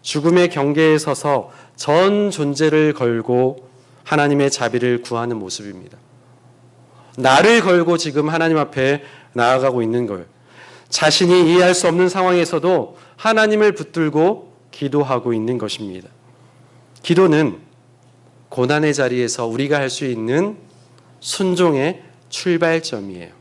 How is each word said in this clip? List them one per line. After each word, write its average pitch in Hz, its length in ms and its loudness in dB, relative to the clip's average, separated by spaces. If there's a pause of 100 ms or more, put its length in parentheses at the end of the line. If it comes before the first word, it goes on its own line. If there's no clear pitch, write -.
죽음의 175 480 0
경계에 156 480 2
서서 143 540 -4 (240)
전 196 560 0
존재를 151 640 0
걸고 123 760 -2 (360)
하나님의 143 480 0
자비를 120 500 -2
구하는 117 360 -6
모습입니다. 95 600 -14 (1200)
나를 165 440 6
걸고 175 360 2
지금 151 320 -4
하나님 165 280 0
앞에 139 460 -2 (300)
나아가고 127 480 0
있는 117 240 -2
거예요. 95 200 -10 (640)
자신이 175 640 4
이해할 180 220 6
수 180 140 0
없는 175 200 2
상황에서도 175 920 0 (200)
하나님을 214 560 2
붙들고 160 800 -2 (180)
기도하고 131 640 -2
있는 117 240 -2
것입니다. 101 500 -10 (960)
기도는 156 560 2 (920)
고난의 147 440 0
자리에서 123 540 -2
우리가 139 300 -2
할 135 120 -4
수 139 160 -8
있는 131 500 -4 (640)
순종의 175 840 -2 (260)
출발점이에요. 160 1120 -4